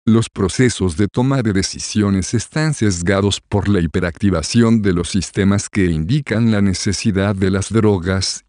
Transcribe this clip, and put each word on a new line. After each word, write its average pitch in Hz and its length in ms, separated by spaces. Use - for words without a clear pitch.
Los 113 240
procesos 95 680
de 101 120
toma 131 340
de 107 120
decisiones 98 840
están 156 400
sesgados 98 680
por 98 260
la 101 140
hiperactivación 98 1040
de 98 100
los 87 160
sistemas 101 580
que 95 200
indican 110 640
la 104 100
necesidad 98 760
de 95 140
las 95 240
drogas 95 760